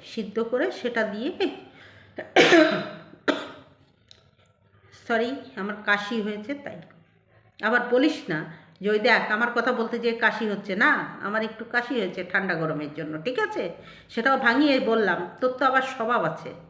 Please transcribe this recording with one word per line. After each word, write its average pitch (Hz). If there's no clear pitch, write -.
সিদ্ধ 214
করে, 247
সেটা 233
দিয়ে, 220
সরি, 233
আমার 208
কাশি 247
হয়েছে 208
তাই। 285
আবার 226
বলিস 277
না 160
যে, 196
"ওই 214
দেখ, 214
আমার 233
কথা 240
বলতে 226
যেয়ে 226
কাশি 220
হচ্ছে।" 196
না, 220
আমার 214
একটু 226
কাশি 240
হয়েছে 185
ঠান্ডা 190
গরমের 151
জন্য, 156
ঠিক 262
আছে? 370
সেটাও 269
ভাঙিয়ে 254
বললাম, 196
তোর 254
তো 269
আবার 262
স্বভাব 233
আছে 156